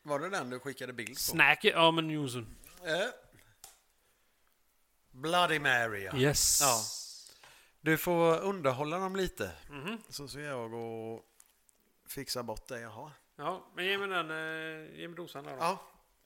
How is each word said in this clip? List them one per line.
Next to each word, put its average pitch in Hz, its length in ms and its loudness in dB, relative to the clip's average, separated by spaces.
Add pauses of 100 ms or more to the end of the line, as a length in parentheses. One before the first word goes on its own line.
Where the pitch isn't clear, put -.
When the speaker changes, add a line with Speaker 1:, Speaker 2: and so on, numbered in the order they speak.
Speaker 1:
Var 147 160 -4
det 170 100 -6
den 160 200 -4
du 127 100 -8
skickade 127 340 -8
bild 113 160 -8
på? 127 60 -10
Speaker 2:
Snack, 151 500 4
ja, 165 260 8
men 165 160 0
newsen. 127 480 -4 (300)
Speaker 1:
Eh. 175 240 0 (2000)
Bloody 156 480 2
Mary, 117 440 2
ja. 95 140 -4
Speaker 2:
Yes. - 440 6
Speaker 1:
Ja. 123 180 6 (1000)
Du 156 160 4
får 170 420 4
underhålla 156 580 0
dem 190 180 -4
lite. 170 360 -2 (180)
Speaker 2:
Mhm. 147 280 -8 (120)
Speaker 1:
Så 143 180 -10
ska 123 120 -12
jag 127 320 -8
gå 113 420 -8
och 110 80 -12 (880)
fixa 127 340 -6
bort 110 240 -8
det 123 120 -10
jag 117 100 -12
har. 131 220 -14 (240)
Speaker 2:
Ja, 165 300 -6 (100)
men 175 100 -4
ge 196 120 2
mig 196 100 -4
den, 170 240 -2
eh, 160 680 -8
ge 165 80 -10
mig 170 100 -14
dosan 147 260 -12
där 147 80 -12
då. 135 80 -10
Speaker 1:
Ja. 175 220 0 (440)